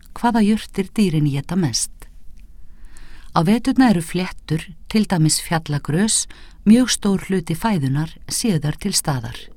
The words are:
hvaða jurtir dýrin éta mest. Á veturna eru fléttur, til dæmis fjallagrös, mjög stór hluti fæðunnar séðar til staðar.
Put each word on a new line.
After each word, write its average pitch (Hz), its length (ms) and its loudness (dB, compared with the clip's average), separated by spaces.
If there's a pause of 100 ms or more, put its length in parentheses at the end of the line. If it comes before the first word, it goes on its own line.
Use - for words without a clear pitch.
(180)
hvaða 233 260 2
jurtir 202 520 0
dýrin 156 340 2
éta 139 300 -4
mest. 135 320 0 (1500)
Á 165 80 4
veturna 240 460 4
eru 175 100 4
fléttur, - 600 -4 (260)
til 214 160 2
dæmis 156 380 4
fjallagrös, 160 840 -2 (400)
mjög 233 240 8
stór - 380 0
hluti 180 260 -2
fæðunnar 156 640 0 (120)
séðar 156 540 0
til 196 160 -2
staðar. 117 400 -2 (200)